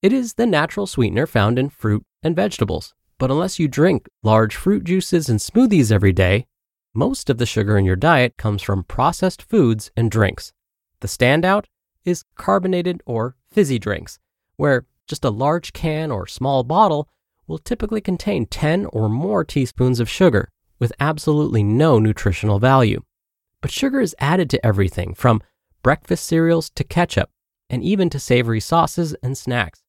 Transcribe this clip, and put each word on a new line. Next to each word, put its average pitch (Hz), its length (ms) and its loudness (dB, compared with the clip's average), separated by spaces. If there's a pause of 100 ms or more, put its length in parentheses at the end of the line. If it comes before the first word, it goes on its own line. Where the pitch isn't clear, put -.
It 202 100 4
is 247 220 -4
the 233 100 0
natural 180 400 -2
sweetener 117 400 -2
found 110 320 2
in 131 100 -2
fruit 104 360 -2 (180)
and 160 140 -2
vegetables, - 580 -4 (240)
but 131 140 -2
unless 170 260 -2
you 156 100 0
drink 143 400 0 (140)
large 110 340 2
fruit 202 280 0
juices 175 460 0
and 110 100 2
smoothies 202 520 2
every 98 220 4
day, 95 320 2 (480)
most 165 380 -2
of 117 80 0
the 120 80 0
sugar 104 280 0
in 98 100 4
your 92 100 2
diet 127 420 2
comes 104 240 -2
from 98 220 -2
processed 175 580 -2
foods 117 560 0
and 113 140 0
drinks. - 420 -2 (460)
The - 80 -10
standout 170 580 0 (400)
is 175 180 -4 (120)
carbonated 185 720 -2
or 120 280 -4 (140)
fizzy 135 300 0
drinks, - 400 -8 (380)
where 139 280 0 (220)
just - 180 -8
a 123 60 2
large 143 420 -2
can 156 380 -4
or 98 160 -8
small 131 360 -2
bottle 156 460 2 (380)
will 160 100 -8
typically 220 420 -6
contain 185 460 -4
ten 170 400 -2
or 110 240 -2
more 170 340 -2
teaspoons 127 560 0
of 113 80 0
sugar, 139 440 2 (260)
with 120 220 -2
absolutely 151 640 0
no 123 340 4
nutritional 107 640 0
value. 120 420 4 (580)
But - 120 -8
sugar 269 300 -2
is 190 180 -2
added 160 320 0
to - 120 -2
everything 95 520 0
from - 260 2 (400)
breakfast - 460 0
cereals 165 420 2
to - 140 -6
ketchup, - 480 -2 (400)
and 123 120 -6
even 185 260 0
to 139 100 -6
savory 117 400 0
sauces 165 600 -2
and 131 160 -6
snacks. 120 520 -6